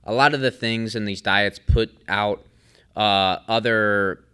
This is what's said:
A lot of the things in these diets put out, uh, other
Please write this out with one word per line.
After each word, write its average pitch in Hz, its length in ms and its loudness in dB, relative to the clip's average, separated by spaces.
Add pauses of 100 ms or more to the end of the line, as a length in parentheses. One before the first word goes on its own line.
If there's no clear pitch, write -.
A 104 80 -8
lot 139 220 4
of 139 60 -4
the 131 100 0
things 113 440 -4
in 110 120 -6
these 98 160 -8
diets 101 360 0
put - 320 0 (160)
out, 104 380 -2 (520)
uh, 98 420 2 (100)
other 107 760 0 (120)